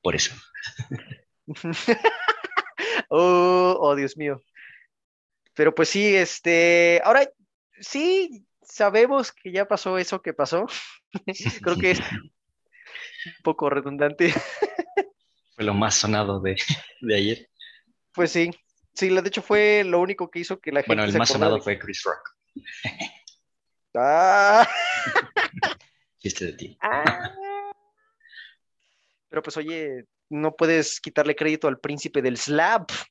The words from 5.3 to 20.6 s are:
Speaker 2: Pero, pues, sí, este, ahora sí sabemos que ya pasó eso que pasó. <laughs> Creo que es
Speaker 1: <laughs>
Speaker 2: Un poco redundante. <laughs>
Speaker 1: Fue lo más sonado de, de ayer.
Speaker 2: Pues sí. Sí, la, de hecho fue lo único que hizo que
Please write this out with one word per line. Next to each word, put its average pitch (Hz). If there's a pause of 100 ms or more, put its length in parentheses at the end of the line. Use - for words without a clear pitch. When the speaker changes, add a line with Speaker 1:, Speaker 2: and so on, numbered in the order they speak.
Speaker 2:
Pero, 156
pues, 165
sí, 202
este, 170
ahora 277 (500)
sí 320 (160)
sabemos 226
que -
ya 190
pasó 185
eso 185
que 175
pasó. 165 (480)
<laughs> -
Creo 175
que 180
es -
Speaker 1:
<laughs> - (920)
Speaker 2:
Un -
poco 156
redundante. 143
<laughs> - (400)
Speaker 1:
Fue 113
lo 104
más 104
sonado 104
de, 95 (460)
de 110
ayer. 104 (640)
Speaker 2:
Pues 170
sí. 170 (460)
Sí, 190
la, 185
de 190
hecho 196
fue 208
lo 175
único 180
que 170
hizo 190
que 156